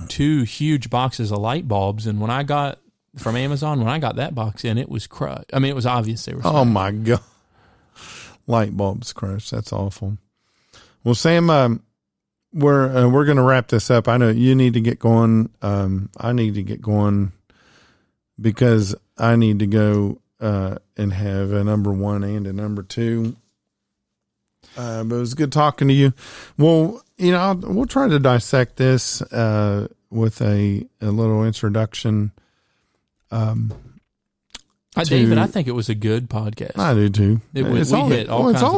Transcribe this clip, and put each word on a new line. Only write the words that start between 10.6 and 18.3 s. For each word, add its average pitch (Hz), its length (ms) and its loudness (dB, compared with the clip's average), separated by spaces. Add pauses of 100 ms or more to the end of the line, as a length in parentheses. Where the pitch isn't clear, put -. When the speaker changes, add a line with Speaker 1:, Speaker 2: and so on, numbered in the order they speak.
Speaker 2:
Well, 120 120 2
Sam, 170 340 2
um, 127 320 2 (720)
we're, 139 420 2
uh, 123 140 4
we're 143 160 4
gonna 139 180 4
wrap 131 260 2
this - 200 0
up. 117 180 4
I 120 100 2
know 123 120 4
you 120 240 4
need 127 220 4
to 117 60 0
get 117 180 -2
going. 113 500 4 (140)
Um, 98 520 -2
I 113 160 -4
need 113 220 0
to 101 100 -4
get 101 160 -8
going 104 520 0 (1080)